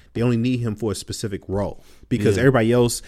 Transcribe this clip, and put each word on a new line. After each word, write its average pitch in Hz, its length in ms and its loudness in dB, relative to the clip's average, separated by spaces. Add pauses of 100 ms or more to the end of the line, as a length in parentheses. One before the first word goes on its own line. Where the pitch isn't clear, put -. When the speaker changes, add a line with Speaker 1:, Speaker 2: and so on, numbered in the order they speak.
(140)
Speaker 1:
they 110 80 -4
only 120 160 2
need 123 220 0
him 113 160 -4
for 107 160 -2
a 95 40 -4
specific - 520 -8
role 95 340 -4 (280)
because 107 260 2
Speaker 2:
Yeah. 113 60 0
Speaker 1:
everybody 120 320 4
else, 120 340 2